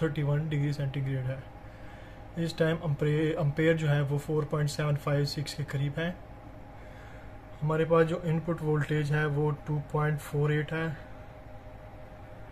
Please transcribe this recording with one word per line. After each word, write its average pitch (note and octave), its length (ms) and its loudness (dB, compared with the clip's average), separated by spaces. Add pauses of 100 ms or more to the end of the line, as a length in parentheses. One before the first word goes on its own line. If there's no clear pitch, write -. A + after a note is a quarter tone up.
थर्टी D3+ 220 2
वन D3 240 2
degree D3 240 2
centigrade C3+ 540 -2
है। C3+ 160 -4 (960)
इस E3 200 0
time E3 260 4
एम्पे-, D3+ 540 2
umpire D#3+ 380 4
जो D#3+ 120 2
है D3 140 6
वो C#3+ 160 0
फ़ोर D3+ 280 0
पॉइंट D3 240 0
सेवन D3 260 2
फ़ाइव C#3+ 320 2
सिक्स C#3+ 260 -4
के D3 120 -4
करीब C#3+ 320 -2
है। E3+ 160 -2 (1400)
हमारे D#3 300 2
पास E3 220 8
जो E3 200 0
input D#3+ 360 0
voltage D3+ 500 2
है D3+ 160 4
वो D3 220 2 (160)
टू D3+ 140 0 (120)
पॉइंट D3+ 280 2
फ़ोर D3 320 0
एट D3+ 200 0
है, D#3+ 240 -2 (1600)